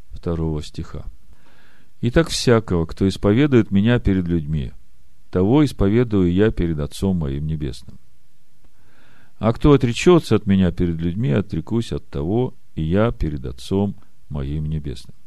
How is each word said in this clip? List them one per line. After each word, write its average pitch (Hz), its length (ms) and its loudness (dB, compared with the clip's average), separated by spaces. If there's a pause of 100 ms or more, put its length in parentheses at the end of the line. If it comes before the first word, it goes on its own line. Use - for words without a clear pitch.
(120)
второго 80 500 -2
стиха. - 440 -10 (960)
«Итак, 156 260 4
всякого, 107 560 2
кто 95 240 0
исповедует 113 640 4
меня 107 280 4
перед 95 300 2
людьми, 78 440 0 (580)
того 110 340 4
исповедую 104 680 2
я 98 200 4
перед 82 280 -2
Отцом 92 380 -2
моим 73 300 -2
Небесным. 76 520 -6 (1400)
А 113 160 2
кто - 180 6
отречётся 131 640 6
от 95 100 0
меня 95 260 4
перед 85 280 0
людьми, 92 300 -2
отрекусь 107 640 -2
от 71 160 -6
того 98 460 -2 (200)
и 82 80 -4
я 95 300 2
перед 73 340 -4
Отцом 98 500 -2 (320)
моим 78 380 -4
Небесным». 76 500 -6 (100)